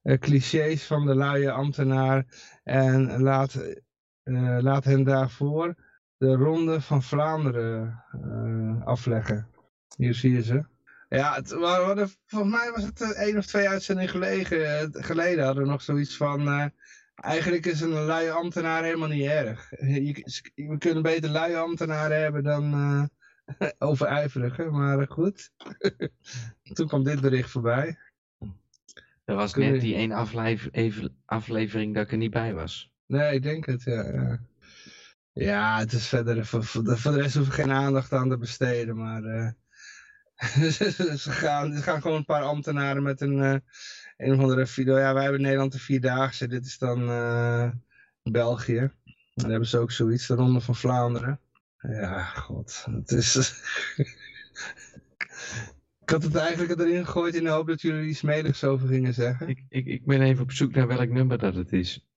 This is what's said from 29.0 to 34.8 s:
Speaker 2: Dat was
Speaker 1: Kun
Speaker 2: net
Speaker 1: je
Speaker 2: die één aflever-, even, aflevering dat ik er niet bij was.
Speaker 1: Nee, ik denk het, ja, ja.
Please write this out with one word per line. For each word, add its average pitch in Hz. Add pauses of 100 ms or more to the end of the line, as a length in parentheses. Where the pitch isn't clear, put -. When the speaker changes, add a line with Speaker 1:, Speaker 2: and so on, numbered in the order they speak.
Speaker 2:
Dat 101
was 101
Speaker 1:
Kun 135
Speaker 2:
net 139
Speaker 1:
je 131
Speaker 2:
die 117
één 110
aflever-, 113
even, 110
aflevering 110
dat 107
ik -
er 113
niet 110
bij 113
was. - (140)
Speaker 1:
Nee, 143
ik 131
denk 156
het, 127
ja, 113
ja. 123 (920)